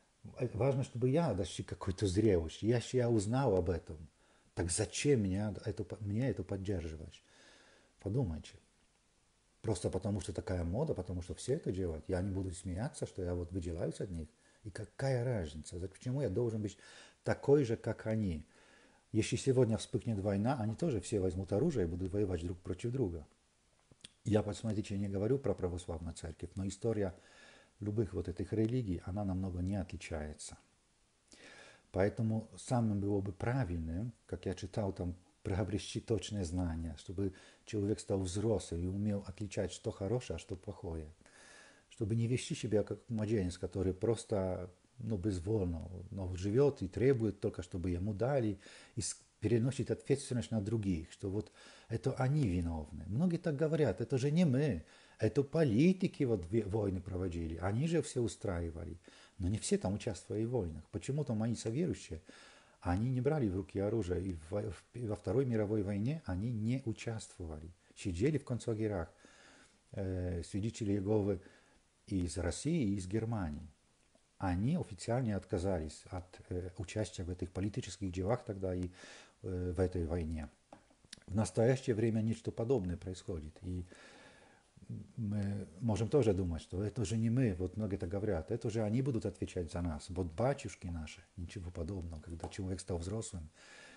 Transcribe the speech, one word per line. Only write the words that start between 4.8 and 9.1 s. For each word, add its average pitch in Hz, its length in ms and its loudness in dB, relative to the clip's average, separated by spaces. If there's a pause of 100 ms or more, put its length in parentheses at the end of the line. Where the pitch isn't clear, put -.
мне 98 320 2 (120)
это 104 180 -2
по-, - 180 -8
мне 107 280 0
это - 140 -2
поддерживать? 90 800 -4 (760)
Подумайте. 98 560 -2 (1080)